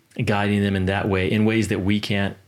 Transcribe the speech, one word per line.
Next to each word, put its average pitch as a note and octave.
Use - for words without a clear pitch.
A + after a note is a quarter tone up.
guiding G2+
them G2+
in F#2+
that G2
way, F#2
in G#2+
ways A2
that G2+
we G2+
can't G2+